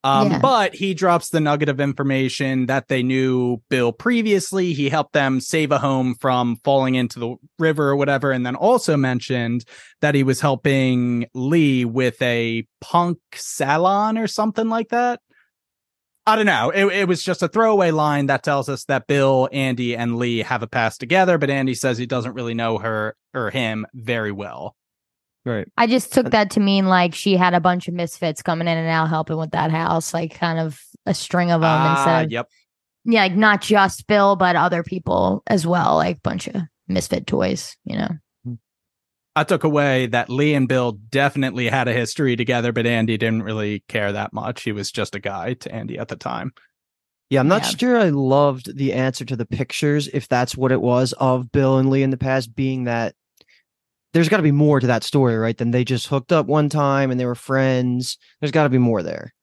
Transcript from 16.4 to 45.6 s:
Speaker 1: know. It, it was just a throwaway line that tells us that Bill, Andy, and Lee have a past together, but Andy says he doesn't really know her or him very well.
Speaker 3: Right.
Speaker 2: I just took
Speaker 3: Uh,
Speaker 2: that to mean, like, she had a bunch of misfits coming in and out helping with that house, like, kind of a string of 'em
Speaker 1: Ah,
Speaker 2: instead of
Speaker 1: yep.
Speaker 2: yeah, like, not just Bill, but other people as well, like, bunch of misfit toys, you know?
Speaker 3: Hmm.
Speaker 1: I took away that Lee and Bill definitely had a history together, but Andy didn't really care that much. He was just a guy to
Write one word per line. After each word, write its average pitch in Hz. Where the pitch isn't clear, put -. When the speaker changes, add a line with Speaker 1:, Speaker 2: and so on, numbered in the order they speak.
Speaker 1:
know. 127
It, 196
it 190
was 175
just 185
a 175
throwaway 208
line 147
that 135
tells 143
us 135
that 135
Bill, 135
Andy, 127
and 117
Lee 120
have 113
a 110
past 113
together, 180
but 139
Andy 135
says 120
he 123
doesn't 120
really 117
know 117
her 107
or 117
him 110
very 113
well. 92
Speaker 3:
Right. 113
Speaker 2:
I 233
just 247
took 254
Speaker 3:
Uh, -
Speaker 2:
that 208
to 220
mean, 196
like, 180
she 196
had 180
a 175
bunch 180
of 175
misfits 170
coming 170
in 165
and 165
out 160
helping 160
with 160
that 160
house, 165
like, 170
kind 165
of 160
a -
string 175
of 165
'em 165
Speaker 1:
Ah, 139
Speaker 2:
instead 135
of -
Speaker 1:
yep. 117
Speaker 2:
yeah, 226
like, 185
not 208
just 196
Bill, 202
but 180
other 170
people 92
as 170
well, 170
like, 80
bunch -
of -
misfit -
toys, -
you -
know? -
Speaker 3:
Hmm. 123
Speaker 1:
I 151
took 156
away 143
that 120
Lee 147
and 135
Bill 123
definitely 135
had 123
a 113
history 123
together, 120
but 113
Andy 113
didn't 113
really 104
care 101
that 101
much. 104
He 113
was 101
just 104
a 101
guy 98
to -